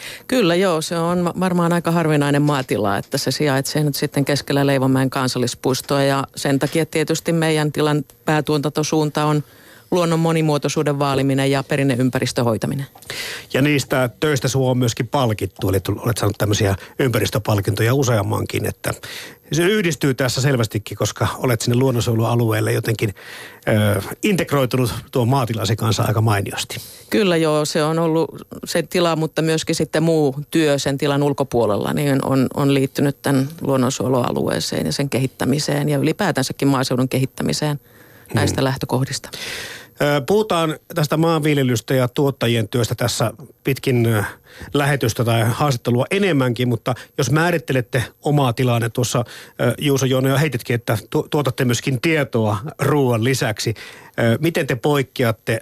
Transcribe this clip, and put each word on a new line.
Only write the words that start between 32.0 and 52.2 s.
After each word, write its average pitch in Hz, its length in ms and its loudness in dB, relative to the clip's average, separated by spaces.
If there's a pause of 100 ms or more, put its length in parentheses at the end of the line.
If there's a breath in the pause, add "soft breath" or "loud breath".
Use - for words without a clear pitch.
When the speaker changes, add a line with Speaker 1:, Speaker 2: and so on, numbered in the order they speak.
Speaker 1:
on, 135 280 2
on 139 200 2
liittynyt 139 480 0
tän 135 280 0 (120)
luonnonsuojelualueeseen 127 1200 0
ja 160 80 -2
sen 143 160 -2
kehittämiseen 143 800 -2
ja 147 80 0
ylipäätänsäkin 147 720 0
maaseudun 131 420 2
kehittämiseen 147 720 -2 (540 loud breath)
näistä 147 280 0
Speaker 2:
Hmm. - 40 2
Speaker 1:
lähtökohdista. 131 640 -4 (720 loud breath)
Speaker 2:
Ö, 147 260 2
puhutaan 180 520 0 (160)
tästä 156 220 0
maanviljelystä 147 760 2
ja 127 140 2
tuottajien 117 600 0
työstä 120 260 0
tässä 120 360 -2 (320)
pitkin, 127 420 0
ö, 110 180 2 (500 loud breath)
lähetystä 143 520 0
tai 117 240 2
haastattelua 123 600 0
enemmänkin, 135 560 2
mutta 120 280 -2 (220 loud breath)
jos 127 140 0
määrittelette 143 720 0 (180)
omaa 143 320 2
tilanne 117 360 0
tuossa, 123 300 -2
ö, - 580 -4
Juuso 139 280 2
Joona 131 240 2
jo 135 80 2
heititkin, 127 360 -2
että 117 240 -2 (120)
tu-, 151 200 -2
tuotatte 131 360 0
myöskin 123 360 -2
tietoa 131 560 0 (220)